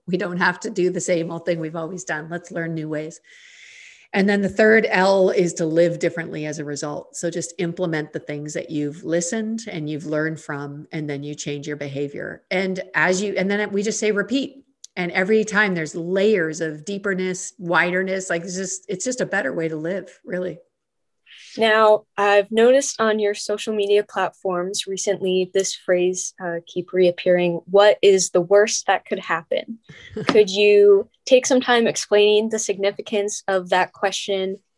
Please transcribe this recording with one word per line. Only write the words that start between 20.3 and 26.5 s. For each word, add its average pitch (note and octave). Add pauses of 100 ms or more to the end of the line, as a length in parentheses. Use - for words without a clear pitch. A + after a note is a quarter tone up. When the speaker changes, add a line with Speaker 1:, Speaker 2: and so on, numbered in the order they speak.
Speaker 2:
Now, G#3+ (120)
I've G3+
noticed A#3+
on A3
your G#3
social G#3+
media G3+
platforms F#3+
recently, F#3
this F#3+
phrase, F#3 (100)
uh, E3+ (100)